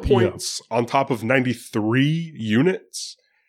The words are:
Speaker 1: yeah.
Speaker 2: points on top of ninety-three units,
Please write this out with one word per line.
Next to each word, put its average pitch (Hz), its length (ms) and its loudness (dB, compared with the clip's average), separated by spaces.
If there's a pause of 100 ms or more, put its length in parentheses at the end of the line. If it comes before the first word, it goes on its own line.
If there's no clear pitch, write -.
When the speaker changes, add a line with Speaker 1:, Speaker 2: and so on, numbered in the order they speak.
Speaker 1:
yeah. - 60 -4
Speaker 2:
points - 520 2 (120)
on 120 160 0
top 139 240 0
of 107 120 -2
ninety-three 127 1120 0
units, 120 800 -2 (340)